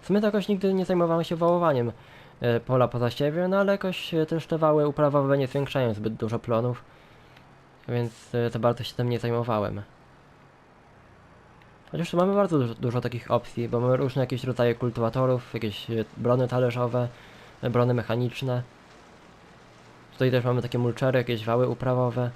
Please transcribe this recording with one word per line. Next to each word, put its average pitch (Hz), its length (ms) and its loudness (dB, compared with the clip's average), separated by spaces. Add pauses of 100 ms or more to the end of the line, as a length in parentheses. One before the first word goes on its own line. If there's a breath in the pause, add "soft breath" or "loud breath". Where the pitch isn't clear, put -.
W - 60 -20
sumie 196 140 4
to 214 60 2
jakoś 202 200 0
nigdy 190 260 0
nie 185 120 0
zajmowałem 170 380 2
się 170 120 -4
wałowaniem, 160 560 2 (500 loud breath)
e, 117 180 2
pola 127 280 2
poza 120 240 -2
siebie, 151 360 -2
no 190 100 0
ale 196 140 2
jakoś, 190 420 -4
e, 160 120 2
też 160 220 -4
te 165 100 -2
wały 151 300 4
uprawowe 139 500 2
nie 135 100 0
zwiększają 135 460 0
zbyt 107 200 -4
dużo 113 260 -4
plonów, 117 440 -2 (1040 loud breath)
więc, 120 480 -6
e, 120 140 0
za 113 100 -4
bardzo 120 240 2
się - 120 -10
tym 120 140 0
nie 120 100 0
zajmowałem. 117 640 -2 (2000)
Chociaż 165 200 -4
tu 175 60 0
mamy 185 160 2
bardzo 185 260 2
dużo, 117 140 0
dużo 120 280 -2
takich 117 300 -6
opcji, 117 380 -2
bo 120 100 0
mamy 127 180 4
różne 131 240 0
jakieś 127 220 -2
rodzaje 120 320 2
kultywatorów, 123 760 0
jakieś, 110 380 -6
e, 110 140 0 (120)
brony 123 300 2
talerzowe, 123 600 0 (540 loud breath)
e, 131 80 -2
brony 123 240 4
mechaniczne. 123 680 -2 (1500)
Tutaj 127 180 0
też 123 140 0
mamy 123 160 2
takie - 160 -4
mulczery, 123 400 0
jakieś 117 280 -2
wały 120 220 2
uprawowe. 123 680 0